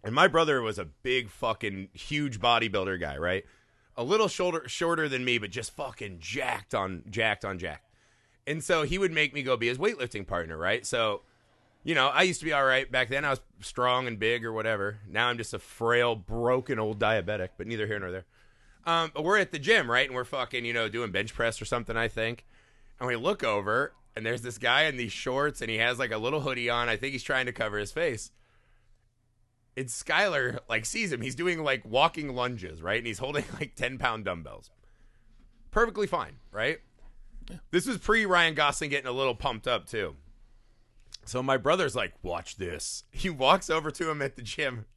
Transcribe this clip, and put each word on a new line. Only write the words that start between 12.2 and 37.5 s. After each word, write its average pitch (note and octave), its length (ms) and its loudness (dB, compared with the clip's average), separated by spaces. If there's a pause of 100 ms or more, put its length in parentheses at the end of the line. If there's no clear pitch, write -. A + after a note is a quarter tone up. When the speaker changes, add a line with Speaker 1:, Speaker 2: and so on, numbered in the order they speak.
Speaker 1:
used F3+ 160 2
to D#3 80 -8
be D#3 60 0
all C#3 120 4
right C3 260 2
back B2+ 200 2
then. C#3 140 -2
I C#3+ 60 0
was C3 100 0 (200)
strong B2 460 2
and A2+ 120 -4
big A2+ 260 2
or A2+ 80 -4
whatever. G#2+ 560 -2
Now A2 200 2
I'm A#2+ 80 0
just A2+ 160 -8
a G2+ 60 -6
frail, A#2+ 560 2
broken A#2 640 0
old G#2+ 220 -2
diabetic, G#2 480 2 (100)
but - 80 -8
neither G#2+ 220 -2
here G#2 100 -2
nor F#2 140 -6
there. F#2 120 -8 (640)
Um, E3 260 2
but D#3 120 -4
we're G3 140 4
at F#3+ 120 2
the E3 80 -6
gym, D#3 320 4
right? B2+ 160 4
And C3 80 -8
we're B2+ 100 -2
fucking, B2 400 -4
you A#2 80 -2
know, A#2 160 0
doing A2+ 220 -2
bench G#2 240 -2
press A#2 260 0
or - 60 -8
something, A#2 300 -2
I A2+ 100 2
think. A2+ 400 -4 (540)
And B2+ 80 -2
we B2 80 0
look E3 260 0
over, A2 500 0 (240)
and A2 80 -8
there's A#2 180 -2
this A#2 160 -8
guy B2+ 260 4
in D3 120 0
these A#2 160 -4
shorts, C#3 480 -2
and A2+ 100 -4
he A2 80 -2
has, B2 200 2
like, B2 140 0
a A2 60 -2
little C3+ 220 0
hoodie A#2+ 300 -2
on. A#2+ 180 2
I A2 80 2
think C3+ 160 -4
he's B2+ 120 -6
trying C3 220 0
to B2 60 -4
cover G#2+ 260 -2
his G2+ 140 -4
face. D#3 380 -4 (1500)
And C3 100 -6
Skylar, D3 720 0 (100)
like, A2+ 160 -2
sees G#3+ 280 -2
him. A#2 80 -2
He's B2+ 160 -6
doing, E3+ 260 -2
like, C3+ 220 -2
walking C#3+ 500 2
lunges, G2+ 480 -4
right? G2+ 160 0
And A#2+ 80 -4
he's A2 120 -6
holding, C3+ 320 -4
<laughs> - 100 -10
like, D3 160 -8
ten-pound A#2+ 480 -2
dumbbells. E2 460 -8 (1000)
Perfectly G#3 360 2
fine, C#3+ 300 -4 (140)
right? A#2+ 300 -2 (680)
Speaker 2:
Yeah. F3+ 80 -12 (140)